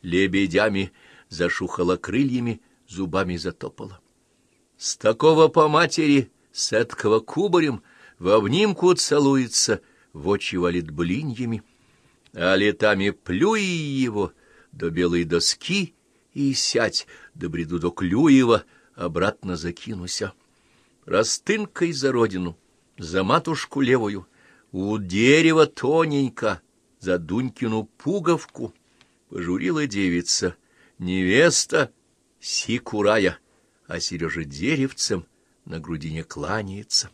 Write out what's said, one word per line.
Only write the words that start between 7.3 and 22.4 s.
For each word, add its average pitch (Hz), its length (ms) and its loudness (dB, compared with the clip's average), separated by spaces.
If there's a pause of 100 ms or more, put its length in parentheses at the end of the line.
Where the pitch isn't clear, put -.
в 87 100 -2
обнимку 170 640 4
целуется, 139 880 2 (320)
в 78 160 -6
очи 98 280 -2
валит 87 340 0
блиньями, 110 720 -4 (720)
а 92 220 2
летами 101 520 2
плюй 170 540 0
его 135 720 -2 (360)
до 85 200 -6
белой 87 340 0
доски — 160 720 -2 (380)
и 139 200 0
сядь, - 540 -2 (280)
до 90 140 -8
бреду 82 300 -6
до 85 120 -2
Клюева, 117 720 4 (320)
обратно 87 600 -4
закинуся. 90 760 -8 (720)
Растынкой 175 880 -2
за 135 180 -2
родину, 92 480 -2 (400)